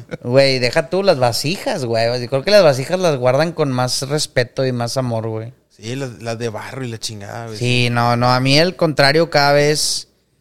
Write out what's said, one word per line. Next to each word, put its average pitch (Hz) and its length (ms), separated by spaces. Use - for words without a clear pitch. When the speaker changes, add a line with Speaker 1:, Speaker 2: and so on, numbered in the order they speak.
Speaker 1:
Güey, 131 340
deja 123 320
tú 185 140
las 175 140
vasijas, 139 680
güey. 117 360
Yo 120 80
creo 135 140
que 185 80
las 208 140
vasijas 143 340
las 170 200
guardan 131 340
con 151 180
más 127 380
respeto 135 580
y 127 60
más 120 240
amor, 117 320
güey. 110 240
Speaker 2:
Sí, 110 240
las, 123 280
las 113 160
de 120 100
barro 104 360
y 123 40
la 113 100
chingada, 110 480
güey. 110 120
Speaker 1:
Sí, 123 320
no, 120 260
no. 123 160
A 127 80
mí, 135 180
al 180 180
contrario, 151 540
cada 143 220
vez 147 560